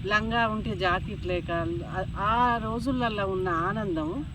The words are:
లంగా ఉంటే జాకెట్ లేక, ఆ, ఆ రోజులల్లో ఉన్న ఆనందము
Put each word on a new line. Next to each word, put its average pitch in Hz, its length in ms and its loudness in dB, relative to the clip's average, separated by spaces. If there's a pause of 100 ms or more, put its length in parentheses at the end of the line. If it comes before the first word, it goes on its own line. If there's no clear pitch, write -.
లంగా 220 420 2
ఉంటే 214 280 -2
జాకెట్ 185 500 0
లేక, 175 260 -2 (440)
ఆ, 185 40 0 (180)
ఆ 233 400 4
రోజులల్లో 226 720 0
ఉన్న 190 220 0
ఆనందము 175 680 0 (180)